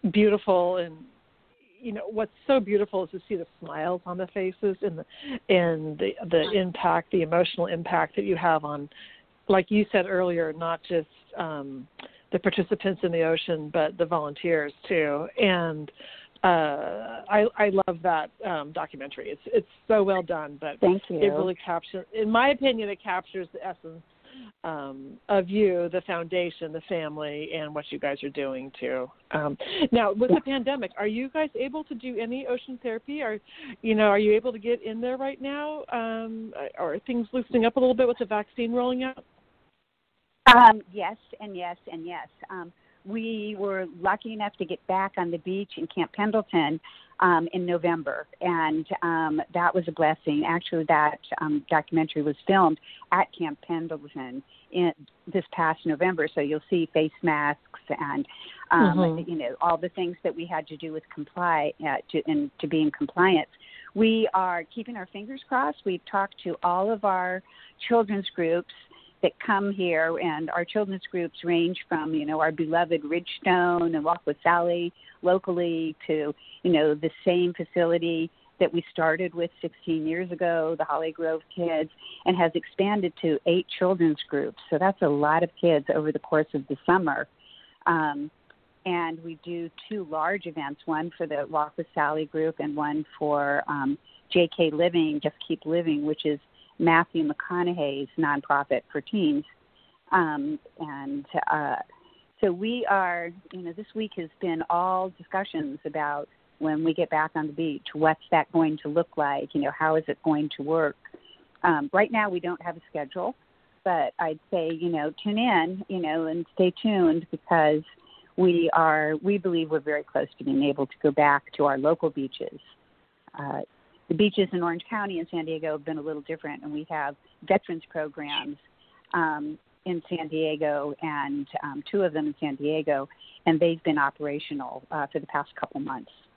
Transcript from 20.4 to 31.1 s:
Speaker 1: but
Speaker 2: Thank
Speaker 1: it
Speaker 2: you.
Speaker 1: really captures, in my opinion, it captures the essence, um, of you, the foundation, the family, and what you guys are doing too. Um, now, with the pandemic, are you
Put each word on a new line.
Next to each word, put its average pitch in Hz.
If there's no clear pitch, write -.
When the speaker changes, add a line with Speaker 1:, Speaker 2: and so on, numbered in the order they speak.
Speaker 1:
but 151
Speaker 2:
Thank 185
Speaker 1:
it 165
Speaker 2:
you. 202
Speaker 1:
really 180
captures, 180
in 220
my 240
opinion, 247
it 196
captures 185
the -
essence, 165
um, 139
of 196
you, 185
the 175
foundation, 170
the 160
family, 151
and 151
what 147
you 147
guys 139
are 143
doing 135
too. 127
Um, 147
now, 226
with 226
the 330
pandemic, 269
are 208
you 240